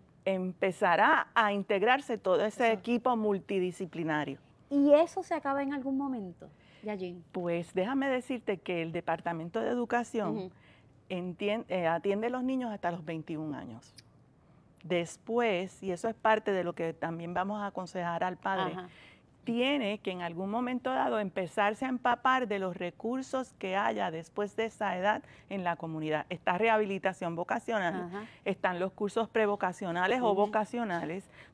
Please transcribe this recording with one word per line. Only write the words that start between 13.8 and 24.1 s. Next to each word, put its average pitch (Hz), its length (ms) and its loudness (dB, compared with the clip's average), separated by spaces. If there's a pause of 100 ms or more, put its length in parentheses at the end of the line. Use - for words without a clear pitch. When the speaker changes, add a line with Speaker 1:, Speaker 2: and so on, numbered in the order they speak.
Speaker 1:
Después, 185 960 -2
y 190 100 -2
eso 175 160 -4
es 226 60 -2
parte 220 380 2
de 185 120 2
lo 175 100 -2
que 165 200 -2
también 170 400 -6
vamos 196 260 -2
a 202 60 -4
aconsejar 185 580 -4
al 180 140 -2
padre, 190 340 -2
Speaker 2:
Ajá. 180 160 -10 (560)
Speaker 1:
tiene 240 540 0
que - 120 -4
en 180 120 -6
algún 170 280 -4
momento 247 400 -2
dado 254 300 0
empezarse 202 640 0
a 262 40 -2
empapar 254 600 2
de 202 100 0
los 185 200 -2
recursos 247 800 -4
que 190 180 -2
haya 208 340 0